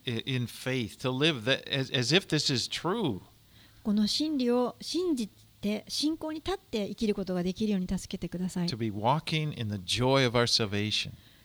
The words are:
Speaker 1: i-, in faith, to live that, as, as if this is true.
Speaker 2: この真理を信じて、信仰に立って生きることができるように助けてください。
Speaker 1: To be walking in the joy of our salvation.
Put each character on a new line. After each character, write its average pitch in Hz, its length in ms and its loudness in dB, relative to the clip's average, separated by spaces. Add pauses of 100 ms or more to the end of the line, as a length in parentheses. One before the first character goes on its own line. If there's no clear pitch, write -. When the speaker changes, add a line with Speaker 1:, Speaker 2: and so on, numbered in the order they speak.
Speaker 1:
i-, 113 180 -2
in 127 200 -2
faith, 127 560 -4
to 131 100 0
live 135 320 2
that, 131 280 0
as, 135 240 0
as 127 200 2
if 196 120 4
this 147 240 2
is 123 160 0
true. 165 540 -2 (600)
Speaker 2:
こ 214 120 0
の 214 140 4
真 302 300 0
理 240 140 2
を 247 300 0
信 349 340 0
じ 226 120 -4 (340)
て、 208 260 -4
信 311 300 -2
仰 311 140 -6
に 320 80 -8
立 349 120 -6
っ 392 60 -2
て 208 320 -4
生 208 60 -8
き 226 120 0
る 202 80 2
こ 196 100 -4
と 185 80 -4
が 175 100 0
で 185 100 0
き 220 120 -2
る 214 60 0
よ 202 60 2
う 185 40 0
に 180 60 -4
助 190 300 -4
け - 0 -
て 175 120 -6
く 175 80 -8
だ 180 120 -2
さ 180 140 -2
い。 165 40 0
Speaker 1:
To 123 100 -4
be 113 140 -2
walking 147 680 0
in 110 100 -2
the 104 80 -2
joy 127 480 4
of 120 120 2
our 120 60 6
salvation. 104 680 0 (320)